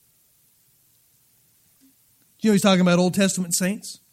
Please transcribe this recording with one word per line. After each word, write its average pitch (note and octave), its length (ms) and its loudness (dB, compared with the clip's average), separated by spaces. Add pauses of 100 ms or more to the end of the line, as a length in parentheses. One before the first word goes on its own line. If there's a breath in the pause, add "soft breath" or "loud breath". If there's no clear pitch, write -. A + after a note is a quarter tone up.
(2500)
Do - 80 -2
you A3 40 4
know - 20 4
he's G3 100 2
talking F#3+ 200 2
about F3 180 2
Old F3+ 140 -2
Testament F#3 400 -4
saints? G3 440 -6 (140)